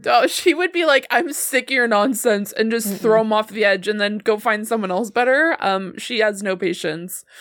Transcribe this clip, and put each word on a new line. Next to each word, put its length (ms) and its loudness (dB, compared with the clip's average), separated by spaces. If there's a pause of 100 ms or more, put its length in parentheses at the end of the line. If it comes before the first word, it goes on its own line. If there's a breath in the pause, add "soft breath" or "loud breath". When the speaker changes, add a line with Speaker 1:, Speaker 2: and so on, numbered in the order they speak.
Speaker 1:
Oh, 220 4
she 260 0
would 180 -2
be 140 0
like, 240 4
"I'm 240 0
sick 320 -2
of 80 -2
your 140 2
nonsense," 640 2
and 180 0
just 180 -2
Speaker 2:
Mm-mm. 120 -4
Speaker 1:
throw 200 4
him 140 0
off 160 0
the 160 0
edge 200 0
and 140 -2
then 160 -2
go 220 0
find 280 -2
someone 240 -2
else 200 -2
better. 500 2
Um, 380 -4
she 220 -4
has 220 0
no 140 -2
patience 640 -6 (180 loud breath)